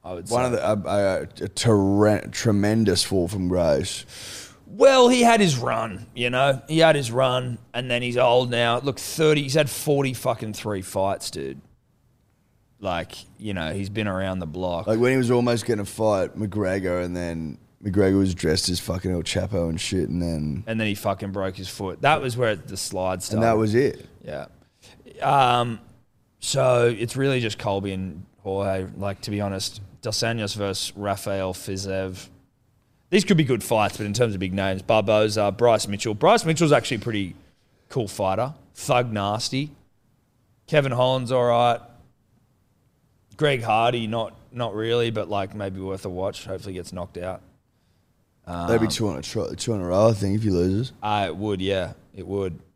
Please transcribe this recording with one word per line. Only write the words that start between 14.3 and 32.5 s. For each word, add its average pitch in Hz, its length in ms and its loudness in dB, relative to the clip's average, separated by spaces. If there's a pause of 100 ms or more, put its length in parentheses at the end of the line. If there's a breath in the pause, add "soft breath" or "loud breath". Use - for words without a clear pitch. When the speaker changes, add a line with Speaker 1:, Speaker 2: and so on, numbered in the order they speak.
Speaker 1:
the 85 80 -6
block. 87 400 -4
Speaker 2:
Like, 113 120 2
when 123 120 4
he 135 60 4
was 123 140 2
almost 120 340 2
gonna 104 200 -2
fight 101 520 0
McGregor, 92 680 -2
and 90 140 -6
then 82 400 -6 (260)
McGregor 98 360 4
was 95 160 2
dressed 80 340 0
as 90 100 -2
fucking 92 320 -4
El 85 120 -2
Chapo 90 460 -2
and 82 120 -4
shit, 92 260 -2
and 87 140 -2
then 80 460 -4
Speaker 1:
And 113 120 -4
then 110 80 -2
he 101 80 -2
fucking 98 360 -4
broke 95 240 -4
his 92 140 -12
foot. 92 320 -8
That 147 200 2
was 123 160 -4
where 113 180 0
the 85 220 -12
slide 92 460 -4
started. 107 140 -4
Speaker 2:
And 110 60 2
that 113 140 4
was 107 160 2
it. 123 320 0 (180)
Speaker 1:
Yeah. - 220 -10 (760 soft breath)
Um, 123 580 2 (600)
so 127 560 2
it's 117 220 -6
really 135 220 0
just 110 180 -4
Colby 98 360 -4
and 92 300 -8 (200)
Jorge. 95 420 -2 (120)
Like, 98 240 -6
to 107 100 -8
be 104 100 -4
honest, 98 400 -6 (200)
Dos 110 180 -4
Anjos 113 360 -4
versus 98 400 -4
Rafael 98 580 -4
Fiziev. 95 720 -8 (840)